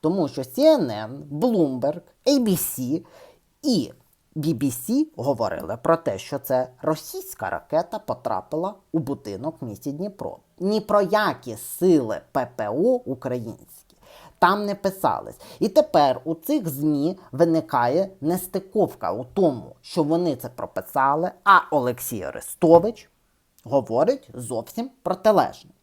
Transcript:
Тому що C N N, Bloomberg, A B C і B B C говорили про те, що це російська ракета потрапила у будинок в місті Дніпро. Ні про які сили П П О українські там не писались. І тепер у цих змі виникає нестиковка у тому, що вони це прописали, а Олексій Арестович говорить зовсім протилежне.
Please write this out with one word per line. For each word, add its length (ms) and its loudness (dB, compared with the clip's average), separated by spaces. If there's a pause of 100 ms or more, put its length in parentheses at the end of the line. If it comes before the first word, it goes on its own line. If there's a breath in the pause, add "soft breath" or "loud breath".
Тому 260 0
що 140 -8
C 180 -8
N 260 6
N, 540 -8
Bloomberg, 600 2 (240)
A 140 4
B 100 2
C 560 -2 (560 loud breath)
і 300 0 (440)
B 180 -2
B 100 -4
C 420 -2 (100)
говорили 680 -2
про 140 4
те, 200 -4
що 220 -8
це 300 -2 (120)
російська 680 -6
ракета 500 -4
потрапила 760 -6 (160)
у 80 0
будинок 600 -8
в 40 -10
місті 260 -8
Дніпро. 460 -8 (220)
Ні 220 0
про 200 2
які 540 -2
сили 640 2 (100)
П 240 -2
П 140 -4
О 360 2
українські 880 -8 (440 loud breath)
там 260 4
не 100 -2
писались. 640 -4 (200 loud breath)
І 100 2
тепер 560 4
у 100 -2
цих 340 -2
змі 500 0 (120)
виникає 800 2 (120)
нестиковка 880 -2
у 120 -6 (100)
тому, 480 0
що 220 -2
вони 320 0
це 140 -14
прописали, 840 -2 (120)
а 160 8 (120)
Олексій 520 -2
Арестович 840 4 (540)
говорить 680 0
зовсім 560 -8 (140)
протилежне. 680 0 (120)